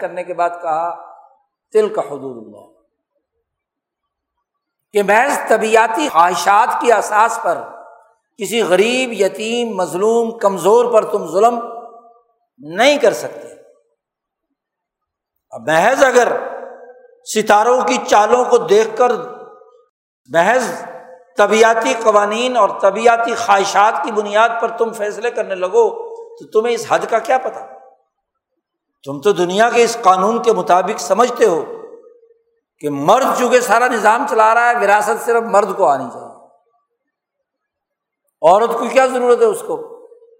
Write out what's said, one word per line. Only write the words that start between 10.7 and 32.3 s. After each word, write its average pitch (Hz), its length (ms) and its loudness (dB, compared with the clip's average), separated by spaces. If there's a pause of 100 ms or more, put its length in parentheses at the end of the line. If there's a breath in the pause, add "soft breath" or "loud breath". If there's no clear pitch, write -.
پر 214 120 4
تم 196 220 -4
ظلم 220 320 2 (1000)
نہیں 214 400 0
کر 208 140 2
سکتے۔ - 360 -12 (2000)
اب 120 160 -16
محض 214 380 2
اگر 247 240 4 (1040)
ستاروں 220 460 2
کی 254 160 -2 (100)
چالوں 233 380 2
کو 247 140 2
دیکھ 220 380 2
کر، 247 160 2 (1160)
محض 190 560 0 (520)
طبیعتی 226 580 4 (100)
قوانین 220 520 0
اور 202 120 4 (120)
طبیعتی 233 540 2
خواہشات 196 680 0
کی 247 80 -6
بنیاد 208 360 0 (120)
پر 233 80 -2
تم 226 240 -4
فیصلے 208 380 -6
کرنے 202 240 -6
لگو 190 360 0 (460)
تو - 140 -20
تمہیں 233 240 0
اس - 140 -8
حد 160 100 0 (120)
کا 226 80 0
کیا 262 200 0
پتہ؟ - 200 -10 (1500)
تم 139 160 -10
تو 202 120 2
دنیا 180 420 0
کے 240 80 4
اس - 200 0
قانون 190 400 2
کے 226 100 2
مطابق 180 480 0
سمجھتے 240 460 0
ہو 160 180 0 (1120)